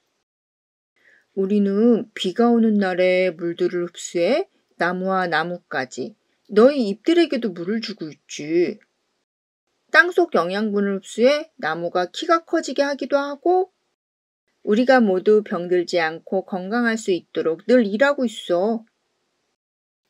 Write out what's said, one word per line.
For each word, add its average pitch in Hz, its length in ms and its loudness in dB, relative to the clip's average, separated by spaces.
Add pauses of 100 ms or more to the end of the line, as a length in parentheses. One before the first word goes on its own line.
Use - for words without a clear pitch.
(1300)
"우리는 202 800 2
비가 202 340 0
오는 226 300 4
날에 185 520 2
물들을 175 580 -4
흡수해 202 600 -2 (280)
나무와 185 500 -2
나뭇가지, 160 880 -6 (320)
너희 240 400 4
잎들에게도 285 640 0
물을 180 320 -6
주고 196 260 -12
있지. 147 680 -4 (1120)
땅속 339 420 2
영양분을 202 600 0
흡수해 269 600 0
나무가 170 500 -4
키가 330 400 -2
커지게 302 360 -2
하기도 277 360 -2
하고, 339 520 -2 (920)
우리가 247 380 2
모두 208 420 2
병들지 175 580 -2
않고 165 460 -4
건강할 220 500 -4
수 220 140 -6
있도록 165 560 -4
늘 240 200 4
일하고 277 380 0
있어." 214 640 -4 (1200)